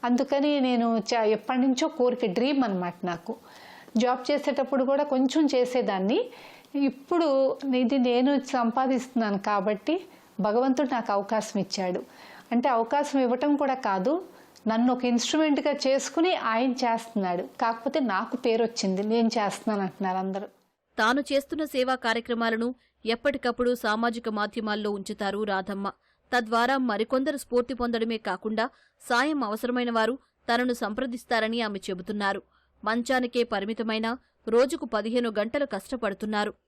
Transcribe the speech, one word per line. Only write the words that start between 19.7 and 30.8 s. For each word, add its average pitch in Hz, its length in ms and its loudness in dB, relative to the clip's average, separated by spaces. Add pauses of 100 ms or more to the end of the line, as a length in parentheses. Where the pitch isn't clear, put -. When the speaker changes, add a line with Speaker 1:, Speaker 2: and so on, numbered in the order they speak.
Speaker 1:
అంటున్నారు 185 360 -2
అందరూ. 190 300 -4 (500)
Speaker 2:
తాను 240 240 2 (100)
చేస్తున్న 269 340 -2
సేవా 254 300 0
కార్యక్రమాలను 233 800 -2 (300)
ఎప్పటికప్పుడు 247 720 0
సామాజిక 233 540 -2
మాధ్యమాల్లో 214 640 -4
ఉంచుతారు 202 520 -4
రాధమ్మ. 196 480 -4 (420)
తద్వారా 240 440 2
మరికొందరు 254 600 0
స్ఫూర్తి 247 360 -2
పొందడమే 233 440 -2
కాకుండా 220 520 -2 (400)
సాయం 269 340 2
అవసరమైన 240 480 -2
వారు 226 260 0 (300)
తనను 247 260 0
సంప్రదిస్తారని 233 880 -4